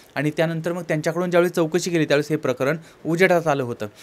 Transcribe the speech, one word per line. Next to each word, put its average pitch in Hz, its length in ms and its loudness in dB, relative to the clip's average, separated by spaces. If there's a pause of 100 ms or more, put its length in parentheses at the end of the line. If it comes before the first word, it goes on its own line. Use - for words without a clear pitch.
(160)
आणि 147 220 -2
त्यानंतर 165 360 -2
मग 180 100 -8
त्यांच्याकडून 165 480 -2
ज्यावेळेस 175 200 4
चौकशी 175 380 0
केली 165 160 2
त्यावेळेस 147 240 2
हे 156 60 -2
प्रकरण 139 420 -2 (280)
उजेडात 170 420 2
आलं 139 160 2
होतं. 139 240 -6 (160)